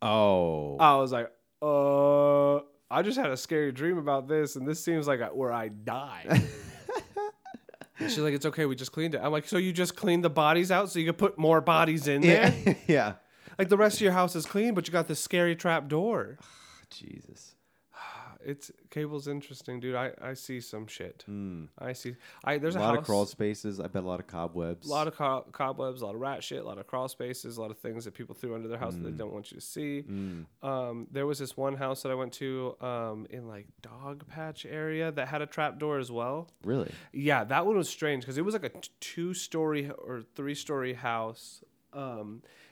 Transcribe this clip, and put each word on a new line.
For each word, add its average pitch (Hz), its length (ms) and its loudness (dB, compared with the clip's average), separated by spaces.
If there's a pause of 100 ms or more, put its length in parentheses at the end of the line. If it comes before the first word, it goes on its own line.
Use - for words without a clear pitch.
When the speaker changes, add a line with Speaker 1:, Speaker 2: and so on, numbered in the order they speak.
Speaker 1:
Oh. 90 800 4
Speaker 2:
I 147 160 10
was 131 160 2
like, 120 180 -2 (300)
"Uh, 143 1000 6 (300)
I 147 120 2
just 233 160 0
had 240 120 0
a 131 60 -2
scary 151 360 0
dream 165 260 0
about 139 280 0
this, 151 300 0
and 131 100 -4
this 156 160 -2
seems 160 240 0
like 135 140 2
I, 113 60 -2
where 120 260 -2
I 113 160 -4
die." 117 760 0
Speaker 1:
<laughs> - 40 -10 (1500)
Speaker 2:
And 311 120 -2
she's 208 100 -2
like, 151 140 2
"It's 143 120 -2
okay, 156 200 0
we 135 80 0
just 127 180 -8
cleaned 160 220 -2
it." 120 80 -2
I'm 147 100 0
like, 151 140 -2
"So 214 120 0
you 185 140 0
just 175 240 -2
cleaned 175 280 2
the 165 60 4
bodies 160 400 4
out 185 200 4
so 175 80 -2
you 160 80 0
could 165 120 0
put 202 200 2
more 160 220 8
bodies 160 480 4
in 143 140 4
Speaker 1:
Yeah. 170 280 10
Speaker 2:
there?" - 320 2
Speaker 1:
<laughs> - 40 -6
Yeah. 120 260 4 (460)
Speaker 2:
Like, 190 100 2
the 202 80 8
rest 208 200 6
of - 40 -4
your 196 120 6
house 180 220 4
is 160 120 -2
clean, 226 260 0
but 175 160 0
you 160 40 -6
got 165 160 2
this 156 120 -2
scary 175 340 2
trap 165 340 0
door. 151 500 -2 (260)
Speaker 1:
<sighs> - 260 -20
Jesus. - 640 -18 (880)
Speaker 2:
It's, - 280 -8 (180)
cable's 147 380 -6
interesting, 139 500 -8
dude. 127 160 -4
I, 127 160 -2 (100)
I 131 140 -8
see 127 260 -10
some 110 280 -10
shit. - 420 -12
Speaker 1:
Mm. 92 380 -8 (100)
Speaker 2:
I 127 140 -10
see. 123 240 -12 (260)
I, 147 160 -2
there's 160 160 -2
a 185 40 -2
Speaker 1:
A - 20 0
lot 107 80 4
Speaker 2:
house 117 100 4
Speaker 1:
of 156 60 -4
crawl 101 220 2
spaces. 104 520 -4
I 85 80 -6
bet 95 160 -4
a 92 40 -6
lot 90 120 -4
of 92 80 -12
cobwebs. 85 640 -6
Speaker 2:
A - 20 -8
lot 151 160 0
of 156 80 -6
co-, 135 380 -2
cobwebs, 131 500 -4
a 110 40 -6
lot 101 100 -8
of 117 40 -10
rat 135 220 -6
shit, - 180 -8
a - 40 -10
lot 104 140 -10
of 101 100 -14
crawl 131 180 -4
spaces, 127 500 -10
a 113 60 -8
lot 107 80 -8
of 107 80 -14
things 113 260 -10
that 104 100 -14
people 117 200 -14
threw 117 220 -8
under 113 100 -8
their 113 120 -8
house 113 160 -6
that 85 100 -8
they - 80 -8
Speaker 1:
Mm. - 60 -10
Speaker 2:
don't 110 140 -8
want 104 200 -14
you - 80 -18
to - 40 -16
see. 143 380 -8
Speaker 1:
Mm. 95 440 -10 (140)
Speaker 2:
Um, 123 520 -6
there 139 120 -4
was 143 140 -2
this 135 180 -10
one 135 200 -2
house 135 260 -4
that 135 80 -4
I 131 60 -2
went 131 180 -6
to, 131 460 -6
um, 113 500 -6
in, 120 160 -14
like, 104 220 -16 (120)
Dog 139 460 -16
Patch 156 400 -12
area 156 460 -4
that 135 160 -4
had 147 120 -4
a 147 60 -4
trap 151 320 -4
door 147 220 -2
as 123 100 -8
well. 127 400 -6 (140)
Speaker 1:
Really? 117 260 0 (220)
Speaker 2:
Yeah, 139 320 2
that 135 200 2
one 214 120 4
was 170 120 2
strange 139 380 -2
'cause 135 120 -6
it 165 60 -2
was, 214 100 -2
like, 190 100 -4
a 131 60 -6
t-, - 280 -16
two-story 160 880 -4
or 123 340 -10 (120)
three-story 139 600 -4
house. 117 680 -6 (300)
Um, 117 500 -10 (300)